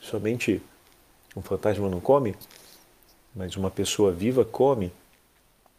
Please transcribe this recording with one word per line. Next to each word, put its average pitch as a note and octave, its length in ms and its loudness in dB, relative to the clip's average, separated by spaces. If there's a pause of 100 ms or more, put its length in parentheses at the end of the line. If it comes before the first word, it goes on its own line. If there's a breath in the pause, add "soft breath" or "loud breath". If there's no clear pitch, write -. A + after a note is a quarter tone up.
somente G#2+ 600 -2 (760)
um G2 60 -8
fantasma G2+ 480 -2
não F2+ 100 -4
come, C3 340 2 (1000 soft breath)
mas F#2 220 -10
uma F#2+ 140 -2
pessoa G2+ 400 2
viva A2 340 2
come." A#2+ 460 2 (880)